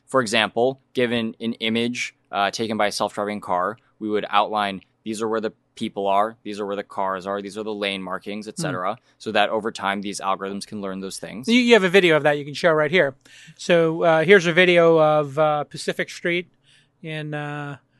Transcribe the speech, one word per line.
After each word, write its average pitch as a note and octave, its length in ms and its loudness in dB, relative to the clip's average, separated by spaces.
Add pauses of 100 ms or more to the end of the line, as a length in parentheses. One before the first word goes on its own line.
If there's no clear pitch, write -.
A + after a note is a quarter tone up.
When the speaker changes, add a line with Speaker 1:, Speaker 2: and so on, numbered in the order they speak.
Speaker 1:
for C3+ 140 0
example, A#2 600 0 (140)
given A#2 460 -2
an A2+ 140 -4
image, A#2 600 -4 (180)
uh, G2 180 0
taken A2 260 -4
by G#2 120 0
a G2 40 -4
self-driving G#2 480 -4
car, F#2+ 360 -2 (240)
we G#2+ 100 -6
would G2+ 180 -2
outline, G2+ 520 0 (240)
"These A2 180 -8
are A2+ 60 -2
where A2 120 -2
the G#2+ 120 -4 (240)
people G2+ 320 -6
are, G#2+ 340 0
these G2+ 160 -10
are G#2 80 -6
where G2 80 -6
the G2 80 -8
cars F#2+ 460 -6
are, G2+ 120 -4
these G2+ 160 -12
are A2 60 -10
the G#2+ 100 -8
lane G2 300 -4
markings," G2 460 -10
et - 100 -16
cetera, F#2 360 -6
Speaker 2:
Hmm. - 60 -20 (180)
Speaker 1:
so A2 140 -12
that G#2 180 4
over A2 200 -2
time, G2 320 -4
these G2 180 -8
algorithms G2 460 -6
can G#2+ 140 -12
learn F#2+ 180 -8
those F#2+ 220 -12
things. F#2+ 260 -12
Speaker 2:
You, A#3 140 4
you A#3+ 140 6
have F#3+ 100 6
a F3+ 40 2
video F3 280 6
of C#3+ 80 2
that D3 140 2
you C#3+ 60 -8
can C#3+ 100 -12
show E3+ 180 2
right D3+ 180 2
here. D3+ 240 2 (420)
So, E3 460 2
uh, D#3+ 220 4
here's F3+ 220 8
a E3+ 60 0
video E3+ 460 6
of, D3+ 400 2
uh, D3+ 260 2
Pacific - 460 -6
Street F3 380 -4 (520)
in, D#3 320 -8
uh, D3 440 -8 (240)